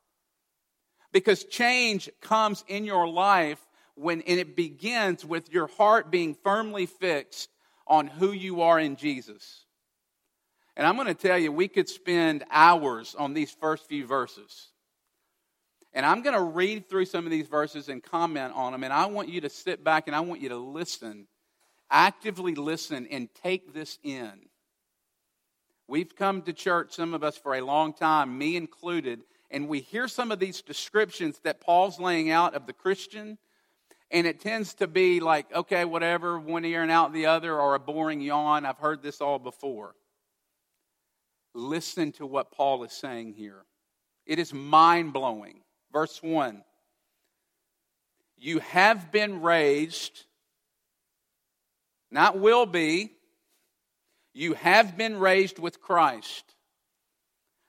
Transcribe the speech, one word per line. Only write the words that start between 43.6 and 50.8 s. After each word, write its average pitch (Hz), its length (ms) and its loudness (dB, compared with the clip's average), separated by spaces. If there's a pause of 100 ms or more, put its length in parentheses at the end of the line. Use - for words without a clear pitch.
It 160 140 -4
is 165 140 -6
mind-blowing. 143 1080 2 (300)
Verse 156 320 -4
one, 139 400 -2 (1700)
"You 156 220 -4
have 180 520 2
been 208 300 -2
raised," 160 840 0 (1800)